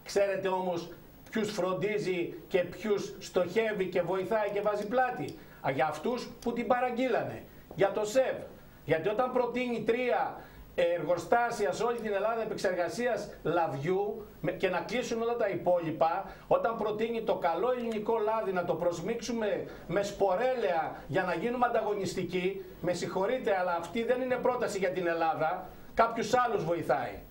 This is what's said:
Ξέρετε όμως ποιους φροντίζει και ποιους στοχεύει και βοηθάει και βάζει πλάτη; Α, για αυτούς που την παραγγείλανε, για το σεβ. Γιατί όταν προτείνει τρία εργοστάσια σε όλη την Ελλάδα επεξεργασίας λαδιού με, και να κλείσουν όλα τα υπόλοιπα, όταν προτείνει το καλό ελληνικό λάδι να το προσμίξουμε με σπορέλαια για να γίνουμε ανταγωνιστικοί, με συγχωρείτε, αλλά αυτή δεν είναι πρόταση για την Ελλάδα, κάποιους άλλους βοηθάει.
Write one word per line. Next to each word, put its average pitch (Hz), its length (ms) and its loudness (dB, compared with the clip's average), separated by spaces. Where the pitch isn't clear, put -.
Ξέρετε 196 440 0
όμως 185 440 -2
ποιους 220 200 -2
φροντίζει 180 800 -2
και 185 120 4
ποιους 190 600 -2
στοχεύει 185 640 0
και 180 160 0
βοηθάει 190 480 0
και 202 120 -2
βάζει 208 260 0
πλάτη; 247 480 0
Α, 139 40 2
για 156 160 2
αυτούς 226 420 -4
που 233 120 -2
την 233 140 -2
παραγγείλανε, 226 760 0
για 196 160 4
το 214 140 0
σεβ. 233 300 2
Γιατί 160 240 2
όταν 226 220 2
προτείνει 240 520 0
τρία 226 560 2
εργοστάσια 180 960 2
σε 175 120 -2
όλη 240 160 0
την 214 140 -4
Ελλάδα 220 280 0
επεξεργασίας 196 880 0
λαδιού 170 840 0
με, 180 100 0
και 185 180 0
να 180 100 0
κλείσουν 233 420 -2
όλα 233 140 0
τα 220 140 2
υπόλοιπα, 175 760 2
όταν 214 300 4
προτείνει 214 440 0
το 190 140 2
καλό 175 420 2
ελληνικό 233 400 -2
λάδι 214 340 0
να 180 140 0
το 170 80 0
προσμίξουμε 180 920 -2
με 196 160 0
σπορέλαια 196 920 0
για 175 160 2
να 185 100 0
γίνουμε 240 320 0
ανταγωνιστικοί, 196 1000 0
με 170 120 0
συγχωρείτε, 202 680 0
αλλά 180 200 0
αυτή 233 240 -4
δεν 254 180 2
είναι 254 140 0
πρόταση 233 420 0
για 185 120 2
την 175 180 0
Ελλάδα, 165 640 0
κάποιους 226 400 2
άλλους 233 300 4
βοηθάει. 151 560 0